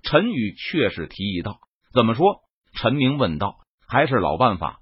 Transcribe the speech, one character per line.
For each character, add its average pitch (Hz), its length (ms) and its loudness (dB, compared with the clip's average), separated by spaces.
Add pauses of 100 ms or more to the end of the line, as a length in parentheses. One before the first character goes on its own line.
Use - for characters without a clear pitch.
陈 190 260 2
宇 117 240 -2
却 120 360 -2
是 82 160 -10
提 - 260 -10
议 87 100 -4
道 - 160 -10 (360)
：“怎 120 120 4
么 113 80 0
说？” 185 280 2 (320)
陈 117 200 0
明 139 220 0
问 90 220 -2
道。 101 180 -4 (360)
“还 135 140 4
是 131 80 -2
老 85 240 0
办 113 180 2
法 80 260 -8